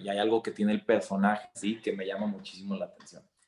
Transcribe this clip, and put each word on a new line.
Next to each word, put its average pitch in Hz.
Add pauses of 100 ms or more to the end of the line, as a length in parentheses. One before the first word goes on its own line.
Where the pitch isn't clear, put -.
y 98
hay 101
algo 110
que -
tiene 104
el 104
personaje, 101
sí, 107
que 101
me 95
llama 98
muchísimo 98
la 90
atención. - (240)